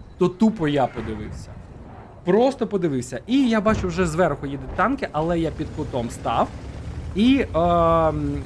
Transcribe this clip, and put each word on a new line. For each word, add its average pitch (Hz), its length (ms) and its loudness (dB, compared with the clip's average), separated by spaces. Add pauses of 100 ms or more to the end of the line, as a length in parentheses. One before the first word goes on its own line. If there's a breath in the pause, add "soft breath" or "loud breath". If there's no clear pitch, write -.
(180)
то 180 100 4
тупо 196 400 2
я 139 180 2
подивився. 110 640 -8 (760)
Просто 233 420 2
подивився. 139 600 -2
І 254 220 4
я 220 120 2
бачу, 196 280 2
вже 175 180 0
зверху 151 400 0
їдуть 131 300 -8
танки, 220 360 0
але 165 280 0
я 156 100 0
під 147 160 -6 (100)
кутом 123 340 -4
став 131 380 0 (680)
і, 240 400 4
ем, 160 920 2